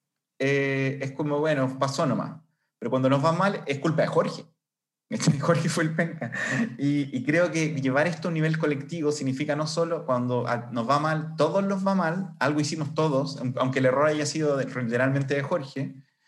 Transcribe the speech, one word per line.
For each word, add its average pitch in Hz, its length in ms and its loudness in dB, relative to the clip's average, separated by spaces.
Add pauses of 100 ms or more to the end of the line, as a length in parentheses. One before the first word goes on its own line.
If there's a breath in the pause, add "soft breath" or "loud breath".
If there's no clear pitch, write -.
(380)
eh, 135 640 0
es 135 120 -6
como, 147 260 -2
bueno, 143 400 0
pasó 143 260 0
nomás. 113 380 -2 (360)
Pero 113 120 -6
cuando 131 180 4
nos 139 160 4
va 165 80 4
mal, 196 320 0
es 139 140 -2
culpa 151 240 2
de 98 60 2
Jorge. - 360 0 (640)
<laughs> - 320 2
Jorge 170 300 2
fue 170 140 0
el 156 100 -2
penca. 165 360 -4 (460 loud breath)
Y, 139 400 0
y 131 80 -4
creo 160 280 4
que 156 280 -2
llevar 131 260 2
esto 175 220 -4
a - 20 -2
un 165 40 -2
nivel 160 240 2
colectivo 147 540 0
significa 143 440 -2
no 151 100 -2
solo 165 380 -2
cuando 123 420 0
a, 120 260 -2
nos 117 140 -2
va 139 120 4
mal, 156 380 -2
todos 170 280 2
nos 196 220 -2
va 196 80 2
mal, 180 440 0
algo 147 220 2
hicimos 147 320 -4
todos, 135 460 0
aun-, 123 180 -2
aunque 131 220 0
el 131 80 4
error 139 220 4
haya 151 180 0
sido 147 320 0
de, 123 80 -2
literalmente 131 680 0
de 139 80 0
Jorge, 135 520 -4 (340 loud breath)